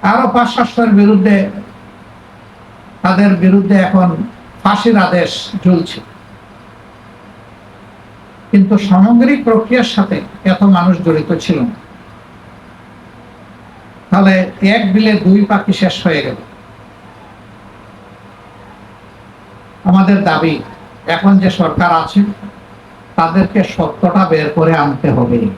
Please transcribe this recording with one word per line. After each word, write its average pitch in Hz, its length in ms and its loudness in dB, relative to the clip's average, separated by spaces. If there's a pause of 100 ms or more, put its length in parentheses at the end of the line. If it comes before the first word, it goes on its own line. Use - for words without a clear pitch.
আরো 233 260 0
পাঁচ 240 220 0
সাতশোর 240 380 -2
বিরুদ্ধে, 202 640 2 (1500)
তাদের 185 340 2
বিরুদ্ধে 190 400 2
এখন 180 400 0 (480)
ফাঁসির 208 340 0
আদেশ 180 520 -2 (160)
ঝুলছে। 180 360 0 (2500)
কিন্তু 196 260 4
সামগ্রিক 233 680 2
প্রক্রিয়ার 226 400 0
সাথে - 380 -4 (240)
এত 190 180 0
মানুষ 180 420 2
জড়িত 156 300 -2
ছিল 160 240 -4
না। - 240 -6 (2250)
তাহলে 190 420 2 (100)
এক 202 320 0
বিলে 214 200 2
দুই 196 320 2
পাখি 196 280 -2
শেষ - 320 -4
হয়ে 156 160 0
গেল। - 140 -8 (3500)
আমাদের 190 400 2
দাবি, 160 360 0 (480)
এখন 190 300 2
যে 190 120 2
সরকার 170 440 0
আছে 170 300 0 (920)
তাদেরকে 180 480 0
সত্যটা 180 600 -2
বের 151 240 -2
করে 160 240 0
আনতে 143 380 -2
হবে। 120 260 -2 (200)